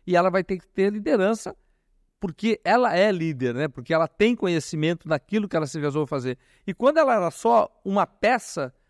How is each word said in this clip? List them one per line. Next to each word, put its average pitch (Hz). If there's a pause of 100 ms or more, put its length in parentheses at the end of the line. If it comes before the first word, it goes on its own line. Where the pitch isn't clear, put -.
E 175
ela 180
vai 190
ter 190
que 175
ter 196
liderança, 214 (640)
porque 202
ela 220
é 196
líder, 151
né? 147
Porque 139
ela 160
tem 226
conhecimento 165
naquilo 202
que -
ela 156
se 151
resolve 147
fazer. 127 (300)
E 190
quando 294
ela 269
era 180
só -
uma 196
peça 202 (160)